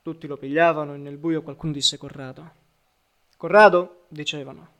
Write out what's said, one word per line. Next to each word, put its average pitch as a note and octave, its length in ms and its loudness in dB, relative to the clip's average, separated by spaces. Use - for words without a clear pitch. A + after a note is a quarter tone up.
Tutti D#3+ 260 -14
lo C#3 100 -10
pigliavano D3+ 560 0
e C#3+ 40 -14
nel C#3+ 200 -14
buio D#3+ 240 -4
qualcuno D#3 300 -10
disse C#3 260 -2
Corrado. C#3 540 -18
"Corrado", F3+ 720 6
dicevano. D3 580 -12